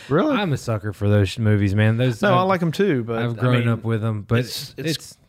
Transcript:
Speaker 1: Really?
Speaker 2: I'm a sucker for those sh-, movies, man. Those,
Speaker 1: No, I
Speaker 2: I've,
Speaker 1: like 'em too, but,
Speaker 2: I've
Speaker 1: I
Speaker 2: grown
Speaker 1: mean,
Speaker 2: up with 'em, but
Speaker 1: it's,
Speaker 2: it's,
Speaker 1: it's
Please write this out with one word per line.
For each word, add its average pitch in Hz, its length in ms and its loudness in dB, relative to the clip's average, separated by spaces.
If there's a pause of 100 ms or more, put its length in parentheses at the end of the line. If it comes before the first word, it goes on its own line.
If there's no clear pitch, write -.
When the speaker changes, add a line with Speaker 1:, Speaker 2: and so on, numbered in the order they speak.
Speaker 1:
Really? 254 260 2
Speaker 2:
I'm 196 160 -2
a 123 60 0
sucker 107 340 -4
for 101 160 -4
those 101 220 4
sh-, - 100 -8
movies, 104 360 2
man. 110 220 4
Those, 123 260 0
Speaker 1:
No, 196 100 4
I 180 80 4
Speaker 2:
I've, 185 60 0
Speaker 1:
like 190 160 0
'em 165 80 0
too, 156 320 0
but, 113 180 -4
Speaker 2:
I've 120 160 -2
Speaker 1:
I - 40 -8
Speaker 2:
grown 123 180 2
Speaker 1:
mean, 120 100 0
Speaker 2:
up 117 140 -2
with 113 200 -2
'em, 107 200 -4
but 117 160 0
Speaker 1:
it's, 123 360 -8
Speaker 2:
it's, 139 140 -6
Speaker 1:
it's - 280 -8 (120)